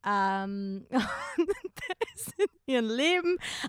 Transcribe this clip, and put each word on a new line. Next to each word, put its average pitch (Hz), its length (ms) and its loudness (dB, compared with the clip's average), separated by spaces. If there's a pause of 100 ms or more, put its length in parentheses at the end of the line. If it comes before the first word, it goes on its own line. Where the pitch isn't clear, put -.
Ähm, 196 800 0
<laughs> - 20 -20
und 254 80 0
der - 960 -2 (200)
ist - 220 -12
in - 360 0
ihrem 233 160 4
Leben, 349 480 4 (320)